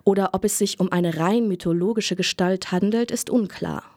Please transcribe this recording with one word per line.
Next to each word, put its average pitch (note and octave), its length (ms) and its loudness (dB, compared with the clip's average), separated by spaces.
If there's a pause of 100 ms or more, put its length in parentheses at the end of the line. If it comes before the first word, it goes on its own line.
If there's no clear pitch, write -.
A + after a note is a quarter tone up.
oder G3 300 4
ob F#3+ 120 -2
es - 140 0
sich - 200 -2
um F3+ 120 2
eine F3 260 0
rein G#3+ 300 2
mythologische F#3 680 0
Gestalt F#3 560 -2
handelt, G#3 380 0
ist - 220 -6
unklar. - 520 -2 (140)